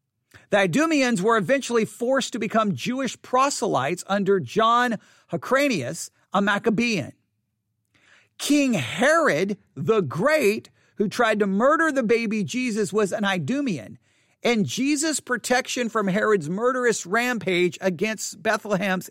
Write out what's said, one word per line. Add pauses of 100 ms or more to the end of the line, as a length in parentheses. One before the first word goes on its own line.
(500)
The
Idumeans
were
eventually
forced
to
become
Jewish
proselytes
under
John (300)
Hyrcanus, (240)
a
Maccabean. (1200)
King
Herod (180)
the
Great, (260)
who
tried
to
murder
the
baby
Jesus,
was
an
Idumean. (460)
In
Jesus'
protection
from
Herod's
murderous
rampage
against
Bethlehem's